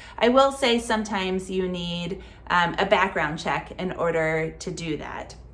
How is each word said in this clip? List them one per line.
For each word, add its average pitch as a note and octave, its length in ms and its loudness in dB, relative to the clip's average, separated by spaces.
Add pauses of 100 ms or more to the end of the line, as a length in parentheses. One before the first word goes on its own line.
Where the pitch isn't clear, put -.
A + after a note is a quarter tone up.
(180)
I A#3 120 6
will C4+ 220 8
say A#3+ 280 2
sometimes G#3 680 -2
you F#3 220 -2
need, F3 540 -4 (240)
um, E3+ 320 2
a F#3+ 80 2
background F3+ 500 2
check D3+ 400 -4
in F3+ 140 -4
order D#3+ 680 0
to - 140 -8
do D#3 260 -4
that. - 380 -12 (180)